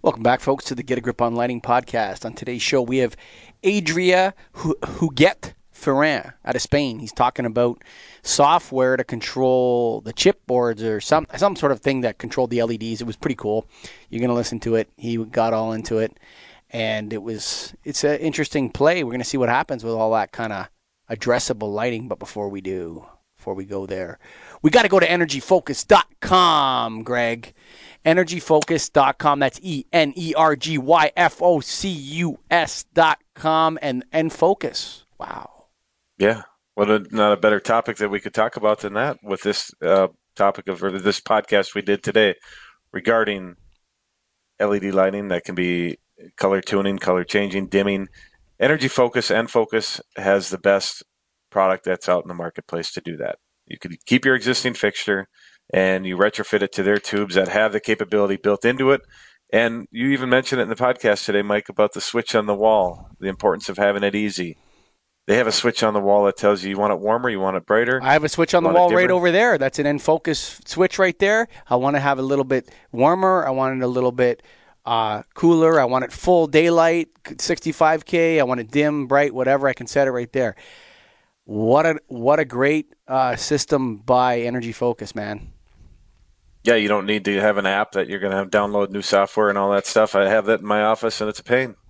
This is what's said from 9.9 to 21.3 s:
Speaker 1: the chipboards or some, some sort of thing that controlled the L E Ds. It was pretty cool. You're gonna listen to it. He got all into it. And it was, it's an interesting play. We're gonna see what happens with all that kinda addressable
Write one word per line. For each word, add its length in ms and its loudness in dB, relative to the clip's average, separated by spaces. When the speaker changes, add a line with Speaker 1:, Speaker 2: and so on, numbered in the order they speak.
Speaker 1:
the 100 -12
chipboards 720 0
or 180 -2
some, 260 0
some 180 2
sort 160 0
of 100 -2
thing 200 -2
that 160 -4
controlled 320 -4
the 80 -2
L 140 0
E 80 -4
Ds. 220 -6
It 40 -8
was 100 -8
pretty 200 -4
cool. 340 -4
You're 120 -6
gonna 120 0
listen 280 -4
to 120 -2
it. 240 0
He 200 -6
got 360 0
all 180 -2
into 280 -4
it. 180 -2
And 420 -4
it 80 -8
was, 640 -10
it's 200 -6
an 140 2
interesting 540 -4
play. 320 0
We're 80 -6
gonna 120 -6
see 140 -4
what 120 2
happens 340 -2
with 100 -4
all 200 0
that 180 0
kinda 400 -8
addressable 600 -2